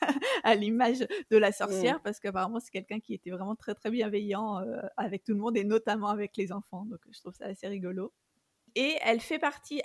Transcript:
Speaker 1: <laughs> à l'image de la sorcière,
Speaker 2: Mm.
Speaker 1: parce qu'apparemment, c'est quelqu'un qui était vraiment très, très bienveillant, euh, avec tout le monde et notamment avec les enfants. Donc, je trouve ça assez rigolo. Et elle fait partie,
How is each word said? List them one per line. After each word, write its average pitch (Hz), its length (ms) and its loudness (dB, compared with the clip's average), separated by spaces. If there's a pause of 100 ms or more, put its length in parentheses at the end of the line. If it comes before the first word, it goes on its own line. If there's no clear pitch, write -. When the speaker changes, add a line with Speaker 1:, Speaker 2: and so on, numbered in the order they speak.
Speaker 1:
<laughs> 415 420 0
à 226 120 8
l'image 233 440 4 (320)
de 220 60 10
la 208 140 8
sorcière, 202 460 2
Speaker 2:
Mm. - 60 -8
Speaker 1:
parce 208 160 -4
qu'apparemment, 196 400 -2
c'est - 120 -14
quelqu'un 196 280 -6
qui 220 140 -8
était 185 180 -8
vraiment 190 240 -4
très, - 180 -6
très 208 160 -8
bienveillant, 208 680 -2
euh, 226 200 -6 (160)
avec 202 280 -4
tout 226 100 0
le 202 60 0
monde 226 180 0
et 196 60 0
notamment 214 460 2
avec 208 280 -4
les 196 160 -2
enfants. 196 320 -10
Donc, 220 140 -10 (120)
je - 80 -20
trouve 180 140 -14
ça - 120 -14
assez 196 220 -10
rigolo. 190 460 -6 (600)
Et 277 260 2
elle 226 180 4
fait 311 200 -4
partie, 294 460 -4